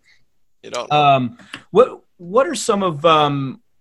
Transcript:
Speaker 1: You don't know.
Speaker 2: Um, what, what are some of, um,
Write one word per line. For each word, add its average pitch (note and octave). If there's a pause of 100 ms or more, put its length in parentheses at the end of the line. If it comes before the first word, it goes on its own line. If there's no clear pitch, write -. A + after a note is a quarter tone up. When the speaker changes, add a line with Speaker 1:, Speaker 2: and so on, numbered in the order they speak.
(600)
Speaker 1:
You A2
don't A#2
know. D3+
Speaker 2:
Um, C3+ (340)
what, A3 (160)
what F#3
are D4+
some G3+
of, D#3
um, C#3+ (200)